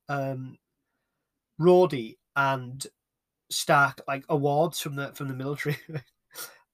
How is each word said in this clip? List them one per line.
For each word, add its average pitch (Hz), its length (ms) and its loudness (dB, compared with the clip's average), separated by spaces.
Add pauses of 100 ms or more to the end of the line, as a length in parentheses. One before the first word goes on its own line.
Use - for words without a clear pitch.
um, 135 500 -6 (1000)
Rhodey 160 560 4 (180)
and 135 500 -2 (640)
Stark, 139 580 2
like, 139 200 -6
awards 147 520 0
from 143 160 -8
the, 139 160 -8
from 139 160 -8
the 135 60 -6
military. 139 420 -4 (120)
<laughs> 156 140 -10 (720)